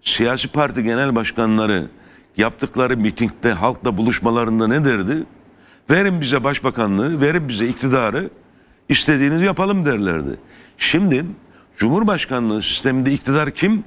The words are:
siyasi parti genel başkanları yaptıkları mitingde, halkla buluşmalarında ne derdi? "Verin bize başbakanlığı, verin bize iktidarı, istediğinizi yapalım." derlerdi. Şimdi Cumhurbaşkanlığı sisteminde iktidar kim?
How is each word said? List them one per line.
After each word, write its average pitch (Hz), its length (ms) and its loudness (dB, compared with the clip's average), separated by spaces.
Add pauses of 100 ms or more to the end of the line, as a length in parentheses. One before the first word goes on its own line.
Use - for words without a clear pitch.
siyasi 120 460 -2
parti 127 360 -2
genel 120 320 0
başkanları 110 720 0 (520)
yaptıkları 123 600 -2
mitingde, 110 560 0
halkla 107 440 -2
buluşmalarında 113 680 0
ne 143 180 0
derdi? 120 380 0 (640)
"Verin 180 320 2
bize 131 220 0
başbakanlığı, 131 800 0
verin 156 260 0
bize 117 200 -2
iktidarı, 127 640 0 (600)
istediğinizi 147 560 2
yapalım." 190 400 0
derlerdi. 92 440 0 (480)
Şimdi 165 480 2 (520)
Cumhurbaşkanlığı 127 840 0
sisteminde 131 480 0
iktidar 139 400 0
kim? 208 360 0